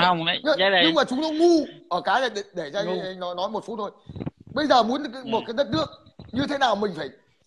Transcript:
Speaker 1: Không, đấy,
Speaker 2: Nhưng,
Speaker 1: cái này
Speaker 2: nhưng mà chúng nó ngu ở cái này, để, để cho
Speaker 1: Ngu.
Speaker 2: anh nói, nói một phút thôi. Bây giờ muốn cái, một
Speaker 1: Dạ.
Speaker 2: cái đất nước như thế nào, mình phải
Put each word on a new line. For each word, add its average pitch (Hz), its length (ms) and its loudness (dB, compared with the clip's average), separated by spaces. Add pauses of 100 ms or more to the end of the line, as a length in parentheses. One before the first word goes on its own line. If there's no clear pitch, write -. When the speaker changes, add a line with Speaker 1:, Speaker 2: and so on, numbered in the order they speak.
Speaker 1:
Không, 175 240 2
đấy, 175 180 -2
Speaker 2:
Nhưng, 302 140 2
Speaker 1:
cái 190 120 4
này 185 160 6
Speaker 2:
nhưng 165 100 4
mà 277 80 4
chúng 254 180 -2
nó 311 80 -2
ngu 320 360 4 (240)
ở 175 120 -2
cái 202 200 2
này, 254 140 0
để, 202 60 -6 (120)
để 165 200 -8
cho 202 100 -2
Speaker 1:
Ngu. 180 180 -4
Speaker 2:
anh 185 180 -10
nói, 180 160 -8
nói 180 140 -4
một 220 160 -8
phút 226 140 -10
thôi. 208 120 -8 (640)
Bây 294 140 -2
giờ 254 160 6
muốn 254 300 -4
cái, 254 120 -14
một 226 140 -2
Speaker 1:
Dạ. - 80 -4
Speaker 2:
cái 233 60 -6
đất 269 160 0
nước 302 160 -2 (460)
như 254 180 -2
thế 285 80 -4
nào, 254 180 2
mình 208 220 0
phải 147 120 -8 (380)